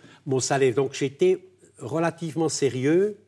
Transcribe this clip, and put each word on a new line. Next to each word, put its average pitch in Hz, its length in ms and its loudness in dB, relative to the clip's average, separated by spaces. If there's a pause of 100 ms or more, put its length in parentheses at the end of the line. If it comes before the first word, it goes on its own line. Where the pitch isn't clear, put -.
(260)
mon 131 140 0
salaire. 135 340 2
Donc, 135 200 0
j'étais 180 520 0 (320)
relativement 160 720 -4
sérieux. 147 680 0 (100)